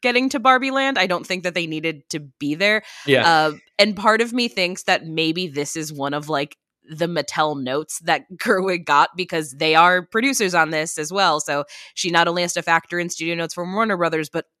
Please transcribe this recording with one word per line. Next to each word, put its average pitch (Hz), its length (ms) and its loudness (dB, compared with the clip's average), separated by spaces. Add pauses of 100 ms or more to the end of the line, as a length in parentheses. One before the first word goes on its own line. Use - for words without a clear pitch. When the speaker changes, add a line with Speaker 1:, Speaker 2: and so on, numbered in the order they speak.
Speaker 1:
getting 247 260 2
to 277 100 -2
Barbie 254 300 2
Land. 269 300 0
I 185 80 2
don't 180 180 -2
think 185 180 -6
that 175 120 -4
they 175 100 -2
needed 156 460 -6
to 160 80 -6
be 147 340 -6
there. 202 300 0 (240)
Speaker 2:
Yeah. 131 200 6
Speaker 1:
Uh, 156 260 4 (260)
and 208 160 4
part 214 260 4
of 233 120 -4
me 240 140 0
thinks 185 360 -4
that 185 220 0
maybe 160 420 -2
this 143 280 -6
is 156 160 -8
one 139 220 -6
of, 147 160 -6
like, 147 260 -4 (280)
the 156 240 -4
Mattel 151 540 -2
notes 135 440 -4
that 151 260 0
<laughs> 180 40 -16
Gerwig 185 500 0
got, 147 320 4
because 165 360 -4
they 156 200 2
are 175 300 6
producers 220 500 0
on 160 160 4
this 160 300 -4
as 151 120 -8
well. 180 280 2
So 143 260 -4 (300)
she 175 160 -4
not 170 160 4
only 175 160 0
has 170 100 -4
to 175 80 -6
factor 170 380 0
in 175 100 -4
studio 165 240 -6
notes 165 220 -6
from 180 180 -8
Warner 214 240 0
Brothers, 160 320 -2
but 165 160 -6 (140)